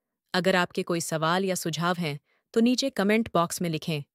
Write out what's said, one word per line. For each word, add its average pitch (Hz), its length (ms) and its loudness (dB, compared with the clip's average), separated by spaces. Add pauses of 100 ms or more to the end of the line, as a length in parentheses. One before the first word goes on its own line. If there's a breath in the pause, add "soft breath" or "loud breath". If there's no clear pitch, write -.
(340)
अगर 185 220 4
आपके 180 260 0
कोई 170 180 -2
सवाल 165 440 0
या 185 100 -2
सुझाव 170 440 -2
हैं, 147 220 -6 (320)
तो 226 80 2
नीचे 254 300 2
कमेंट 214 440 0
बॉक्स 170 280 0
में 170 80 -2
लिखें। 151 320 -4 (120)